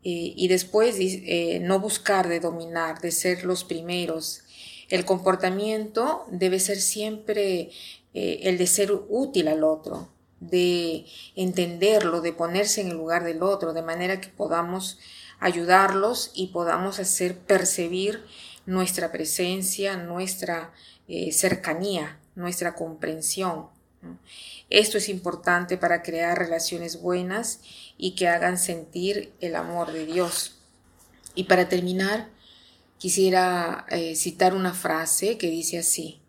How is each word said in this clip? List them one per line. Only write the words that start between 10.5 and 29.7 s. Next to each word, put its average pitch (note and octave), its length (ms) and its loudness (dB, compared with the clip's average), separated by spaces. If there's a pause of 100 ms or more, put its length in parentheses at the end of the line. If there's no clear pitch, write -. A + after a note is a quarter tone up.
entenderlo, F3+ 880 2
de E3 120 -2
ponerse F#3 500 0
en F#3 100 -2
el E3+ 40 -4
lugar E3 280 0
del E3 180 -2
otro, F#3+ 300 0
de D#3+ 100 -2
manera F3+ 380 -2
que - 80 -14
podamos F3+ 720 -4 (400)
ayudarlos F#3+ 960 4
y F#3 140 -4
podamos F3 500 -2
hacer F3+ 400 0
percibir F#3 840 0 (400)
nuestra F#3 480 0
presencia, F#3 840 -2
nuestra, F3 760 -6 (360)
eh, - 240 -4
cercanía, F3+ 840 0 (160)
nuestra F3 400 -4
comprensión, D#3+ 960 -4 (340)
¿no? F3 160 -16 (500)
Esto G#3+ 300 6
es F#3+ 100 -2
importante F3+ 680 0
para E3+ 240 0
crear E3+ 340 -2
relaciones E3 640 -4
buenas F3+ 600 -2 (360)
y F#3 200 -4
que F3 120 4
hagan F3 300 2
sentir F3+ 840 -4
el E3+ 140 -4
amor E3+ 380 -2